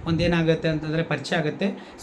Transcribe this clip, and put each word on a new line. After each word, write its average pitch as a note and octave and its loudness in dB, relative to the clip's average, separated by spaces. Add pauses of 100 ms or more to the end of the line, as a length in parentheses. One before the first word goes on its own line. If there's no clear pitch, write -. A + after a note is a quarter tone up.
ಒಂದೇನಾಗುತ್ತೆ E3 2
ಅಂತಂದರೆ D#3 0
ಪರಿಚಯ D#3+ -2
ಆಗುತ್ತೆ. D3+ 0 (360)